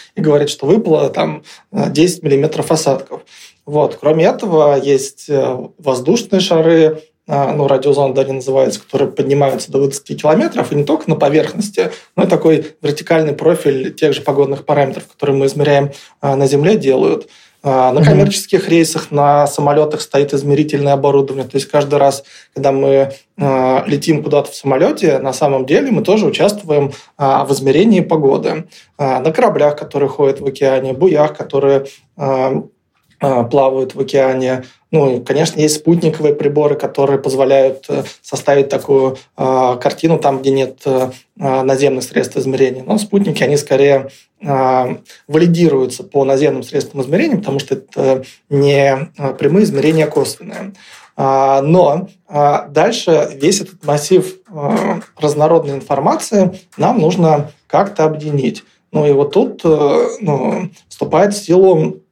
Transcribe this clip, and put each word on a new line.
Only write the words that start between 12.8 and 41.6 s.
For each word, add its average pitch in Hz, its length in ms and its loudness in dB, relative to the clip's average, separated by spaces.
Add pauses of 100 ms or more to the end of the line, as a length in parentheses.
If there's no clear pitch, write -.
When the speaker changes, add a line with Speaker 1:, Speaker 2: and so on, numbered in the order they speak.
Speaker 1:
вертикальный 151 540 -2
профиль 135 600 0
тех 147 200 0
же 123 80 -10
погодных 139 420 0
параметров, 143 420 -2
которые 139 300 -4
мы 135 80 0
измеряем, 143 460 2 (320)
а, 139 140 0
на 139 100 2
Земле, 147 320 2
делают. 135 500 0 (340)
А, 131 300 2
на 143 80 2
Speaker 2:
Мгм. 151 80 6
Speaker 1:
коммерческих 196 640 2
рейсах, 160 400 0
на 147 360 2
самолетах 151 540 0
стоит 143 320 -2
измерительное 143 600 0
оборудование. 135 520 0
То 139 120 -4
есть 131 100 -6
каждый 143 300 0
раз, 139 260 2 (300)
когда 139 180 0
мы, 135 400 2 (260)
а, 131 480 0
летим 147 360 -2
куда-то - 280 -2
в - 40 -18
самолете, 147 640 0
на 131 160 -4
самом 135 320 -2
деле 254 240 0
мы 170 120 0
тоже 208 220 2
участвуем, 151 680 0 (260)
а, 139 260 0
в 135 80 -2
измерении 147 480 2
погоды. 156 680 -2 (280)
А, 131 240 -2
на 156 120 0
кораблях, 147 440 2
которые 143 320 -2
ходят 139 320 0
в 139 60 -6
океане, 131 480 -2
буях, 151 420 2
которые, 139 520 0 (280)
а, 135 460 -2 (580)
а, 135 220 0
плавают 131 520 0
в 139 60 -8
океане. 131 640 0 (260)
Ну 139 260 2
и, 120 40 -4
конечно, 151 400 -2
есть 151 140 2
спутниковые 160 600 0
приборы, 147 400 0
которые 139 440 -2
позволяют, 135 720 0
э, 143 140 -4 (180)
составить 139 480 0
такую, 135 480 0 (180)
а, 131 400 0
картину 160 420 0
там, 139 200 0
где 135 120 0
нет, 135 360 -2
э, 131 240 0 (280)
а, 131 240 -2